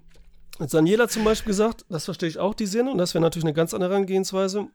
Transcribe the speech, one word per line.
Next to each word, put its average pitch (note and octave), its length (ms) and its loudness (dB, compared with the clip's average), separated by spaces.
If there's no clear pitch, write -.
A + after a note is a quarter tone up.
Jetzt D#3+ 140 -6
Daniela G3 340 6
zum A3 160 -2
Beispiel G#3+ 260 2
gesagt, G#3+ 380 0
das D#3+ 160 -6
verstehe F3 240 -4
ich D#3+ 100 -8
auch, G3+ 160 -2
die A3 120 -4
Szene, A#3 240 0
und C4 80 -2
das F3 160 0
wäre E3 80 2
natürlich E3 220 0
eine D#3 100 0
ganz E3 200 0
andere F#3 180 0
Herangehensweise. F#3+ 840 -2